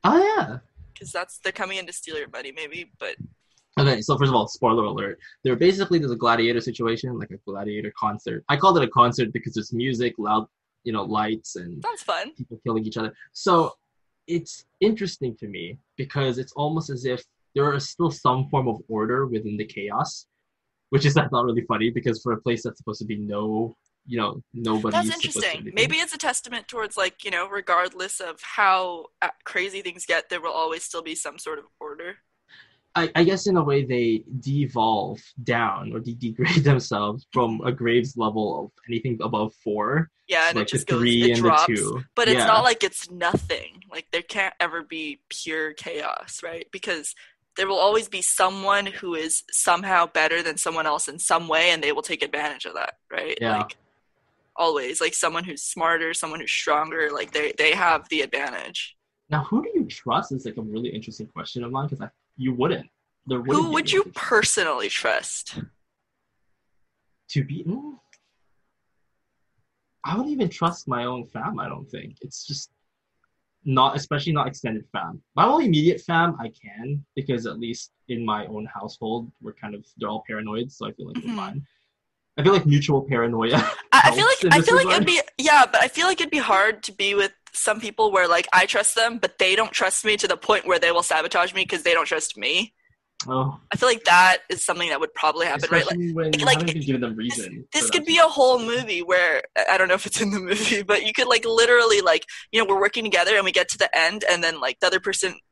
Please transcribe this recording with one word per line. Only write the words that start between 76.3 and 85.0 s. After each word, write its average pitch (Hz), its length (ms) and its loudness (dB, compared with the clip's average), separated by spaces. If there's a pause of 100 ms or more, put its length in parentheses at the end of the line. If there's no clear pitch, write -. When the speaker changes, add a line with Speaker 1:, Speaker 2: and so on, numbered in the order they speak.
Speaker 1:
I 117 120 -10
can, 120 540 -10 (120)
because 127 300 -4
at 110 120 -8
least 117 340 -10 (160)
in 117 160 -6
my 107 220 -2
own 107 200 -10
household, 113 640 -8 (100)
we're 110 140 -14
kind 104 200 -14
of, 104 100 -16 (120)
they're 107 140 -6
all 107 160 -8
paranoid, 110 440 -6
so - 160 -12
I 110 60 -10
feel 95 160 -14
like - 80 -12
we're 240 60 -8
Speaker 2:
Mm-hmm. 233 140 -6
Speaker 1:
fine. 190 300 -8 (720)
I 147 60 -2
feel 190 100 8
like 185 140 4
mutual 143 360 4
paranoia 117 540 0
<laughs> - 360 0
Speaker 2:
I, 269 140 10
I - 40 8
feel 403 160 4
Speaker 1:
helps 523 160 4
Speaker 2:
like, - 20 -2
Speaker 1:
in 175 80 6
Speaker 2:
I - 60 8
Speaker 1:
this 330 80 4
Speaker 2:
feel 480 80 6
like 523 140 6
it'd - 180 4